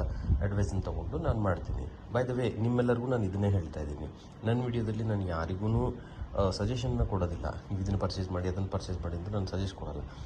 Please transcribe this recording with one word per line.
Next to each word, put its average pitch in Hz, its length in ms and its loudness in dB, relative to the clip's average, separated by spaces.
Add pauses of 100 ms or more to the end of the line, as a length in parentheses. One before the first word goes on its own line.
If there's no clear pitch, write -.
(420)
ಅಡ್ವೈಸನ್ನು 98 400 2
ತಗೊಂಡು 85 360 -4
ನಾನು 131 220 2
ಮಾಡ್ತೀನಿ. - 460 0 (280)
By 123 160 2
the 123 100 0
way, 104 200 0
ನಿಮ್ಮೆಲ್ಲರಿಗೂ 120 460 4
ನಾನು 120 180 2
ಇದನ್ನೇ 98 260 2
ಹೇಳ್ತಾ 78 300 0
ಇದ್ದೀನಿ, 73 260 -4 (380)
ನನ್ನ 117 200 2
ವಿಡಿಯೋದಲ್ಲಿ 113 400 0
ನಾನು 101 240 0
ಯಾರಿಗೂ, 95 680 0 (400)
ಆ, 98 120 6
ಸಜೆಷನ್ನ 120 520 0
ಕೊಡೋದಿಲ್ಲ. 85 480 0
"ನೀವು - 320 -4
ಇದನ್ನು - 160 2
ಪರ್ಚೇಸ್ 92 320 -2
ಮಾಡಿ, 90 180 -2
ಅದನ್ನು 92 200 0
ಪರ್ಚೇಸ್ 92 320 -4
ಮಾಡಿ" 85 160 -4
ಅಂತ 87 120 -6
ನಾನು 101 180 0
ಸಜೆಸ್ಟ್ 95 300 -2
ಕೊಡಲ್ಲ. 71 240 -6 (240)